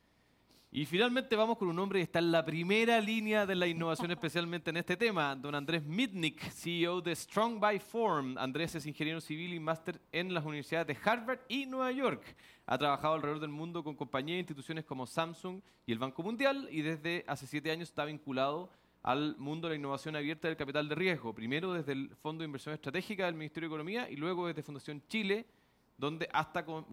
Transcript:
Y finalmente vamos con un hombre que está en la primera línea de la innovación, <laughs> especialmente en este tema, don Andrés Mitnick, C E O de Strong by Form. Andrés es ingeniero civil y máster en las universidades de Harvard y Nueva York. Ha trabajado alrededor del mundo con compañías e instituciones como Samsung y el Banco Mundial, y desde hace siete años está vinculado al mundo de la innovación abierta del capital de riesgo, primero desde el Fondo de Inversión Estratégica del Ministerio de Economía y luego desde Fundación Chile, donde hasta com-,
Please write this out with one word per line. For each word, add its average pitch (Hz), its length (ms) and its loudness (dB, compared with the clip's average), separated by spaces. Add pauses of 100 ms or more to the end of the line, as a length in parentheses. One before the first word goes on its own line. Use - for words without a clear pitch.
(680)
Y 147 160 -2
finalmente 247 500 4
vamos 220 220 4
con 185 120 0
un 165 100 0
hombre 196 200 2
que 170 40 4
está 165 160 0
en 170 120 6
la 165 140 6
primera 208 540 6
línea 214 480 2
de 190 80 0
la 175 100 4
innovación, 165 460 2
<laughs> - 0 -
especialmente 170 580 -2
en 160 80 -2
este 180 180 0
tema, 180 400 2
don 143 200 -4
Andrés 147 280 0
Mitnick, 175 680 0
C 170 300 -2
E 170 60 6
O 180 140 0
de 165 140 0
Strong 220 440 2
by 208 200 4
Form. 156 580 2
Andrés 147 380 -2
es 147 100 -6
ingeniero 156 360 -2
civil 175 340 -6
y 165 40 -6
máster 160 400 -4 (120)
en 180 220 -2
las 160 120 0
universidades 156 400 -2
de 147 240 0
Harvard 240 380 2
y 269 180 -2
Nueva 262 280 0
York. 240 420 -2 (320)
Ha 127 100 2
trabajado 143 380 4
alrededor 151 240 0
del 151 100 -4
mundo 165 340 -6
con 147 120 -6
compañías 147 400 -2
e 185 40 2
instituciones 160 460 -6
como 131 220 -6
Samsung 170 540 -4 (260)
y 117 60 2
el 110 60 0
Banco 131 220 -2
Mundial, 262 480 2
y 156 120 -2
desde 160 440 -2
hace 135 220 -4
siete 147 240 -2
años 165 180 -4
está 147 160 -2
vinculado 147 640 -2 (320)
al 147 360 2
mundo 156 300 -4
de 160 80 0
la 151 40 -4
innovación 139 360 -4
abierta 156 320 -2
del 160 100 0
capital 147 320 0
de 151 60 0
riesgo, 147 380 0
primero 143 400 -2
desde 143 200 -2
el 135 240 -4
Fondo 160 240 -6
de 160 60 -4
Inversión 151 280 -6
Estratégica 196 500 -2
del 170 100 0
Ministerio 156 340 -6
de 156 40 -4
Economía 185 380 -4
y 147 60 -6
luego 175 300 -2
desde 156 140 -4
Fundación 147 460 -10
Chile, 220 400 0 (500)
donde 160 360 -2
hasta 156 320 0
com-, 160 280 -6